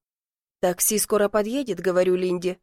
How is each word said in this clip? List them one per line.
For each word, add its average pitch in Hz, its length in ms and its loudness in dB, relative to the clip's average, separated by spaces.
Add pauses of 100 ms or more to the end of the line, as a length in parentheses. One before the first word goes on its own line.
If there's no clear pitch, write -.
(640)
«Такси 185 340 0
скоро 202 300 2
подъедет», — 214 540 -2
говорю 180 320 2
Линде, 180 480 -2